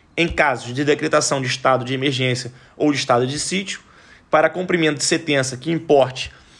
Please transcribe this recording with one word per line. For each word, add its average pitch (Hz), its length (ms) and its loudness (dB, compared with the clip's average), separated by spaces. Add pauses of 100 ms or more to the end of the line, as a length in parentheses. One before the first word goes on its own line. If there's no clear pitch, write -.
(160)
em 165 120 0
casos 135 460 0
de 139 100 -2
decretação 151 580 0
de 127 60 -4
estado 127 360 0
de 127 100 -6
emergência 131 600 -2 (240)
ou 151 140 2
de 139 60 0
estado 127 280 2
de 143 140 -4
sítio, 190 420 -6 (480)
para 156 200 4
cumprimento 170 480 0
de 135 60 -6
sentença 143 540 0
que 156 140 -6
importe 147 600 2 (280)